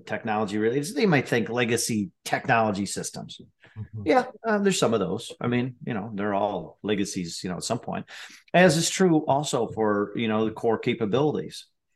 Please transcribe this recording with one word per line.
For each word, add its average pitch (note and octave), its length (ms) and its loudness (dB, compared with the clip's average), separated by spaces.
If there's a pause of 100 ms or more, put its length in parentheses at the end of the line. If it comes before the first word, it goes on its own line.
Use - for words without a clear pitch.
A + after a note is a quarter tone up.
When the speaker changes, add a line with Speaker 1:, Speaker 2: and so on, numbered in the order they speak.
Speaker 1:
technology G#2+ 500 -4
related. C#3 380 0
They C4 100 2
might D3 240 4
think A2+ 180 0
legacy A2+ 640 -2 (160)
technology A2 640 0
systems. - 520 -10 (380)
Speaker 2:
Mm-hmm. G#2+ 280 -12
Speaker 1:
Yeah, B3+ 180 4 (220)
uh, G#3+ 120 2
there's G3 220 2
some A2+ 160 2
of A2 40 2
those. F#2+ 400 -4
I - 60 -4
mean, B2 300 -2 (100)
you B2+ 80 -6
know, G#2 220 -6
they're G2+ 180 -2
all G2 480 -2
legacies, F#2+ 640 -2
you F#2 80 -4
know, F2 60 -4
at E2+ 60 -10
some A#2 140 -2
point, - 300 -8 (440)
as F3 240 8
is E3 140 0
true E3+ 380 4
also C3+ 400 0
for, G#2 480 0
you A2+ 120 -2
know, A2 180 2
the A2 60 -2
core A2 280 0
capabilities. A#2 880 -2 (280)